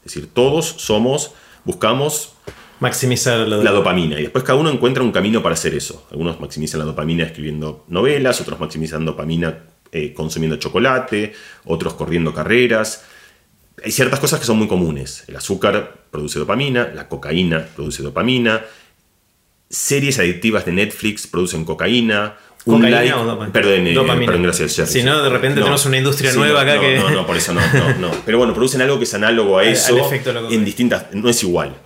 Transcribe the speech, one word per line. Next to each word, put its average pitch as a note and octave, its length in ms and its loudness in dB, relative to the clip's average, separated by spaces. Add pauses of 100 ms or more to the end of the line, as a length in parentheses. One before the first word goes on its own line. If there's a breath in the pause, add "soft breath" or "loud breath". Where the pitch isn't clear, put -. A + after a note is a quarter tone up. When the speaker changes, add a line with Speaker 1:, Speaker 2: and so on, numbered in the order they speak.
Speaker 1:
Es - 80 -14
decir, - 200 -12
todos C#3 440 2
somos, A#2 540 0 (340 loud breath)
buscamos C3 680 -2 (440 loud breath)
Speaker 2:
Maximizar B2 600 0
la A2 80 0
Speaker 1:
la G#2+ 80 0
Speaker 2:
dopamina. G#2 160 4
Speaker 1:
dopamina. F2+ 480 2
Y - 20 -2
después B2 220 -4
cada C3 160 2
uno D#3+ 100 2
encuentra C3 340 2
un A#2 80 2
camino G2+ 300 2
para F2 120 0
hacer D#2+ 200 -2
eso. - 380 -8
Algunos E2 280 -6
maximizan D2+ 400 -8
la D2+ 60 -4
dopamina D#2 380 -2
escribiendo D2+ 640 -8
novelas, B2+ 500 0
otros D#2 200 -10
maximizan D#2 440 -6
dopamina, D#2+ 600 -4 (280)
eh, D2+ 220 -6
consumiendo D#2+ 440 -4
chocolate, A2 760 -2 (320 loud breath)
otros E2 300 -4
corriendo D#2+ 400 -2
carreras. A2 680 0 (800 loud breath)
Hay A2 80 -6
ciertas B2+ 280 0
cosas D3 200 -2
que - 60 -8
son A2 140 2
muy G#2+ 80 0
comunes. D#2+ 600 -2
El - 100 -16
azúcar - 760 -2
produce D2+ 260 -8
dopamina, A#2+ 560 -2
la C#2+ 160 -14
cocaína D#2+ 560 0 (100)
produce D2+ 280 -8
dopamina, A2 580 0 (1080 loud breath)
series C#3 500 -2
adictivas F#2 460 0
de F2 80 -2
Netflix G#2 540 -2
producen F2 380 -2
cocaína, G#2 720 0 (280 loud breath)
un A2+ 120 4
Speaker 2:
¿Cocaína A#2 220 6
Speaker 1:
like, B2 140 2
Speaker 2:
o B2 100 -2
dopamina? G#2+ 300 -6
Speaker 1:
perdón, G2 340 4
eh, E2 60 2
Speaker 2:
Dopamina. E2 320 2
Speaker 1:
perdón, F2 180 2
gracias, E2 320 0
Jerry. E3 160 0
Speaker 2:
Si B2 120 2
no, C#3+ 200 2
de C#3 60 4
repente B2+ 300 0
Speaker 1:
No. - 80 4
Speaker 2:
tenemos C#3 180 2
una C3 120 2
industria C3+ 340 2
Speaker 1:
Sí, B2+ 60 2
Speaker 2:
nueva C#3+ 280 4
Speaker 1:
no, C#3 60 2
Speaker 2:
acá D3 40 4
Speaker 1:
no, - 60 2
Speaker 2:
que C3+ 160 4
Speaker 1:
no, G2+ 140 2
no, F#2 160 0
por F2 100 0
eso E2+ 160 -2
no, F2 80 0 (120)
no, C3+ 240 4
no. F2+ 140 -2 (140)
Pero A2+ 140 4
bueno, A#2 140 4
producen C3 280 2
algo C3+ 160 2
que A#2+ 80 0
es - 80 -4
análogo G#2 440 4
a F#2+ 40 6
Speaker 2:
Al, G#2+ 60 6
al A2+ 60 4
Speaker 1:
eso B2+ 320 4
Speaker 2:
efecto C3+ 240 -2
de A#2+ 60 0
la A#2 60 -6
cocaína. A2+ 180 -2
Speaker 1:
en G#2 60 2
distintas... G#2+ 480 0
No G#2+ 160 0
es A#2 140 2
igual, D#2+ 420 -2